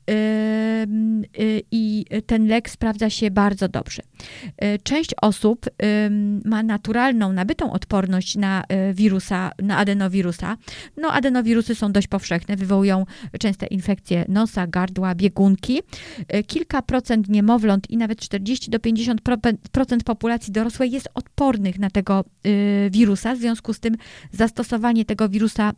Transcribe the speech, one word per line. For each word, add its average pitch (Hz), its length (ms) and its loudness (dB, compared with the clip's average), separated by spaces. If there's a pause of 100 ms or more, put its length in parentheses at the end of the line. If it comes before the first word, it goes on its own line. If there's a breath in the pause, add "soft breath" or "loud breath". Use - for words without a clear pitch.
ym, 220 1120 0 (160)
y, 220 220 0 (100)
i 214 340 0 (200)
ten 220 220 4
lek 226 220 2
sprawdza 220 400 -2
się 208 220 -2
bardzo 202 360 2
dobrze. - 360 -8 (600 loud breath)
Y, 208 200 0
część 311 260 0 (120)
osób, 214 440 2 (400)
ym, 208 400 0
ma 214 180 0
naturalną, 220 720 0
nabytą 208 380 -2
odporność 190 640 -2
na, 190 280 0 (260)
y, 190 40 0
wirusa, 190 580 0 (100)
na 196 160 0
adenowirusa. 196 800 0 (400 loud breath)
No, 311 160 -2
adenowirusy 233 640 2
są 208 160 -2
dość 202 160 2
powszechne, 190 480 -2
wywołują 190 500 2 (340 loud breath)
częste 196 260 -2
infekcje 185 600 -2
nosa, 196 400 0
gardła, 185 480 -2
biegunki. 196 640 2 (540 loud breath)
Y, 208 80 0
kilka 311 380 -4
procent 233 480 0
niemowląt 208 600 4
i 226 80 -2
nawet 226 220 -2
czterdzieści 214 520 -6
do 226 80 0
pięćdziesiąt 226 420 0 (500)
procent 254 320 0
populacji 226 500 -2
dorosłej 226 380 0
jest 269 220 -6
odpornych 202 640 0
na 196 100 0
tego, 196 360 0 (220)
y, 202 440 2
wirusa. 214 440 2
W - 20 -4
związku 233 360 -2
z - 60 -10
tym 226 160 -2 (360 loud breath)
zastosowanie 226 720 0
tego 214 240 0
wirusa 208 480 0